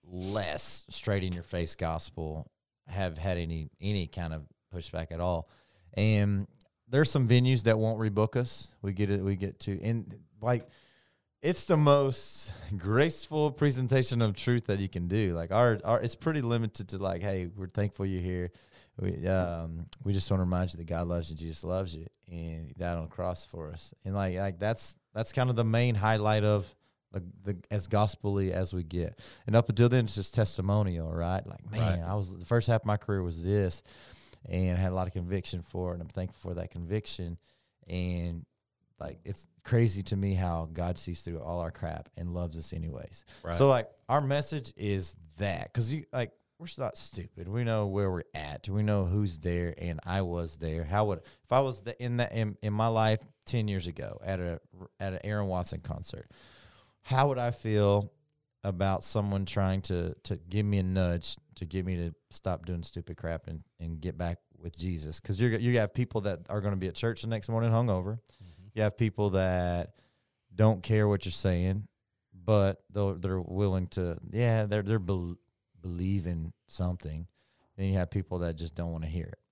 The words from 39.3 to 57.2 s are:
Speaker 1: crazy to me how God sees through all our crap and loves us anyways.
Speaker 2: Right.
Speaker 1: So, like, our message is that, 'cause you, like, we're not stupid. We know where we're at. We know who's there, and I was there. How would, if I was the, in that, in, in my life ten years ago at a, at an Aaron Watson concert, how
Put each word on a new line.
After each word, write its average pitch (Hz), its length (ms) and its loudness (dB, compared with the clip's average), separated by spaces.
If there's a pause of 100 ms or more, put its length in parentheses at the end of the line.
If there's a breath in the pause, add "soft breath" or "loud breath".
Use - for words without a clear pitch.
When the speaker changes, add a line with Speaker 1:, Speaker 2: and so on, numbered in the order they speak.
Speaker 1:
crazy 113 400 4
to 104 120 -2
me 98 180 2
how 85 360 0
God 87 280 -2
sees - 240 -8
through 82 180 -8
all 87 200 -6
our 82 100 -4
crap - 480 -8
and 87 160 -6
loves 85 240 -4
us 78 160 -8
anyways. 80 500 -8 (180 loud breath)
Speaker 2:
Right. 85 120 -2
Speaker 1:
So, 123 140 6
like, 120 200 4 (220)
our 143 100 4
message 143 560 -2
is 98 400 -2 (220)
that, 92 340 -2
'cause 117 180 0
you, 151 220 -4
like, 123 200 -2 (260)
we're 170 80 -14 (100)
not 131 220 -6
stupid. - 500 -10
We 120 160 -2
know 110 220 2
where 98 240 2
we're 90 120 -2 (120)
at. 76 340 -8
We 101 140 0
know 104 240 4
who's 92 320 2
there, 87 400 0
and 85 260 -6
I 92 160 0
was 85 380 -4
there. 82 260 -4
How 104 220 2
would, 92 140 -2 (220 loud breath)
if - 80 -10
I 131 100 6
was 123 220 -2
the, 117 200 -10
in 120 160 0
that, 120 140 0
in, 107 300 -2
in 104 120 -2
my 110 140 2
life 110 320 4 (260)
ten 110 220 0
years 92 180 -2
ago - 360 -10
at 92 160 -2
a, 87 220 -4 (400)
at 95 140 -4
an 90 100 -6
Aaron 104 220 -2
Watson 87 340 -2
concert, - 500 -10 (680 loud breath)
how 131 280 2